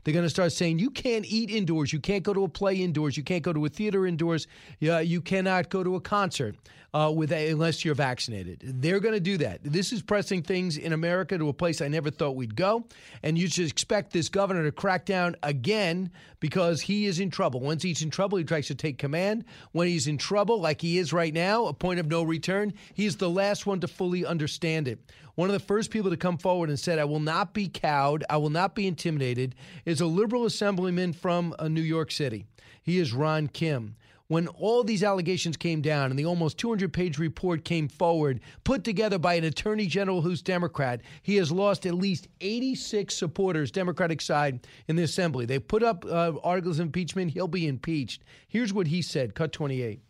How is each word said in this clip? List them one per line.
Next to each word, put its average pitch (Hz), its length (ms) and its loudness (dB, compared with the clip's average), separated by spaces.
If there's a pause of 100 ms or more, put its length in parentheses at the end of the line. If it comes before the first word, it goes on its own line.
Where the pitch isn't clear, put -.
They're 151 100 0
gonna 175 140 2
start 175 240 2
saying, 165 260 0
"You 233 120 2
can't 226 360 -2
eat 220 240 -2
indoors, 165 420 0
you 151 80 -2
can't 196 220 0
go 202 120 0
to 196 100 2
a 185 40 -2
play 196 280 0
indoors, 151 400 0
you 151 60 -6
can't 175 200 -2
go 175 100 0
to 151 120 0
a 151 40 0
theater 196 380 0
indoors, 165 400 0 (320)
yeah, 160 220 2
you 170 200 0
cannot 185 480 0
go 190 140 -2
to 180 140 0
a - 40 -2
concert, 170 540 0 (380)
uh, 156 200 2
with 156 200 2
a, 156 160 0
unless 160 360 0
you're 151 100 2
vaccinated." 113 680 -4
They're 131 380 0
gonna 220 200 2
do 185 180 0
that. 110 260 -2
This 147 260 0
is 220 120 -4
pressing 202 400 0
things 180 340 0
in 160 160 -4
America 175 460 0
to 156 100 2
a 139 60 0
place 170 260 0
I 147 80 -2
never 151 220 0
thought 143 260 -2
we'd 120 180 -6
go, 208 300 2 (380)
and 156 160 2
you 185 100 2
should 175 180 0
expect - 460 -2
this 170 160 0
governor 190 360 0
to 151 60 2
crack 185 360 0
down 180 360 2
again 175 680 0 (280)
because 170 440 0
he 208 240 0
is 180 120 0
in 190 120 -2
trouble. 143 280 0
Once 143 240 -2
he's 175 200 -2
in 156 80 -2
trouble, 196 260 0
he 170 80 0
tries 151 220 -2
to 147 80 -6
take 143 240 -6
command. 185 460 -2 (280)
When 175 160 2
he's 160 180 0
in 147 120 0
trouble, 208 420 2
like 156 220 0
he 170 160 2
is 170 120 0
right 165 220 2
now, 196 320 2
a 156 80 -2
point 180 280 0
of 160 60 -2
no 170 160 2
return, 180 520 0 (180)
he's 202 240 0
the 180 140 0
last 196 340 0
one 196 160 0
to 170 80 -2
fully 180 380 -2
understand 160 600 -2
it. 117 120 -6 (380)
One 180 120 2
of 202 60 2
the 190 60 0
first 202 300 0
people 202 200 0
to 170 80 -2
come 180 180 0
forward 180 320 0
and 147 100 -2
said, 165 200 0
"I 151 60 2
will 151 160 0
not 165 340 0
be 202 140 -2
cowed, 147 600 2
I 151 80 2
will 151 140 2
not 175 240 0
be 196 120 0
intimidated," 135 680 -2 (320)
is 165 160 0
a 175 40 2
liberal 214 380 2
assemblyman 185 720 0
from, 175 440 0
uh, 160 100 -2
New 160 120 0
York 160 300 0
City. 117 340 -4 (380)
He 175 160 2
is 139 160 2
Ron 156 340 0
Kim. 123 480 -2 (300)
When 165 220 2
all 226 340 2
these 208 220 2
allegations 185 520 0
came 160 260 -2
down 143 280 2
and 131 80 -2
the 147 60 0
almost 170 340 0
two 233 100 -2
hundred 196 240 0
page 175 260 0
report 165 440 -2
came 160 260 0
forward, 151 520 2 (240)
put 254 180 2
together 208 360 0
by 175 160 4
an 170 100 2
attorney 214 420 0
general 185 360 0
who's 175 200 0
Democrat, 147 600 0 (200)
he 202 140 2
has 160 160 4
lost 190 340 2
at 175 80 0
least 185 340 -2 (120)
eighty-six 226 760 -4
supporters, 160 560 0
Democratic 175 500 0
side, 147 460 0 (220)
in 160 80 2
the 175 60 2
assembly. 151 420 0
They 131 140 0
put 214 240 0
up, 226 240 2
uh, 170 260 2 (100)
articles 175 360 0
of 175 80 0
impeachment. 175 460 -2
He'll 175 160 -2
be 165 180 -2
impeached. 143 580 -4 (240)
Here's 220 240 0
what 190 140 2
he 165 160 0
said, 127 320 -2
cut - 180 -2
twenty-eight. 127 560 -4